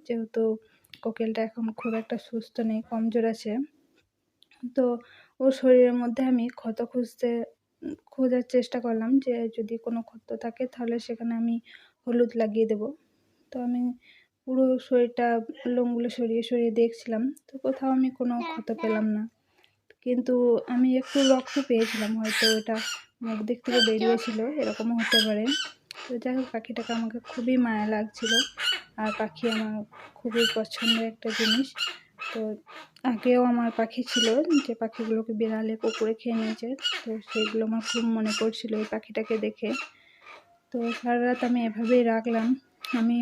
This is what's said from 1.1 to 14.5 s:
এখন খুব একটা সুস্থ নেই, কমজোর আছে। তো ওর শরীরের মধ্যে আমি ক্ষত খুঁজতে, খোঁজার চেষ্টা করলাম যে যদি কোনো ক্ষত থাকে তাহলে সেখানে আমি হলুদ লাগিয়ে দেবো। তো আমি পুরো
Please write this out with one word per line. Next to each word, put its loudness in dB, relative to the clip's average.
এখন -6
খুব -6
একটা -6
সুস্থ -10
নেই, -2
কমজোর 0
আছে। -4
তো 0
ওর 6
শরীরের 8
মধ্যে -2
আমি 2
ক্ষত -8
খুঁজতে, -4
খোঁজার 0
চেষ্টা 0
করলাম -2
যে -2
যদি -6
কোনো -4
ক্ষত -16
থাকে -6
তাহলে -4
সেখানে -6
আমি 0
হলুদ 4
লাগিয়ে 2
দেবো। 0
তো -8
আমি 0
পুরো 4